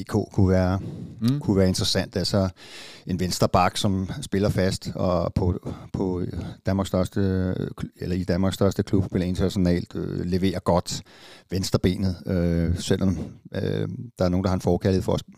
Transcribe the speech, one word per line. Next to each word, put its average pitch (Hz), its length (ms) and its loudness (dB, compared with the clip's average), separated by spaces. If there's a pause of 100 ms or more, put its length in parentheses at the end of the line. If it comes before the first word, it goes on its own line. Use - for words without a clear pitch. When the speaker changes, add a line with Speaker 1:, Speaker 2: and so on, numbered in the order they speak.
Speaker 1:
K - 120 -4 (180)
kunne 95 160 6
være, 92 300 4 (420)
Speaker 2:
Mm. 127 180 2
Speaker 1:
kunne 147 180 0
være 95 100 6
interessant. - 480 0
Altså, 95 340 0 (580)
en 90 120 -2
venstre 90 300 0
bak, 92 280 4
som 95 320 0 (120)
spiller 98 280 0
fast 95 460 0
og 90 380 0
på, 90 400 -2 (200)
på 90 300 -4 (420)
Danmarks 95 220 0
største, 92 340 0 (800)
eller 90 140 -2
i 92 80 0
Danmarks 92 320 0
største 98 280 2
klub, 95 220 2
spiller 92 220 0
internationalt, 90 680 0
øh, 92 300 -4
leverer 90 340 0
godt - 420 0 (500)
venstrebenet, 95 640 0 (100)
øh, 85 540 2
selvom, 95 380 0 (380)
øh, 71 320 -2 (320)
der 92 60 2
er 90 40 2
nogen, 92 140 2
der 98 60 0
har 92 60 0
en 92 60 -4
forkærlighed 90 420 2
for, 92 140 0 (200)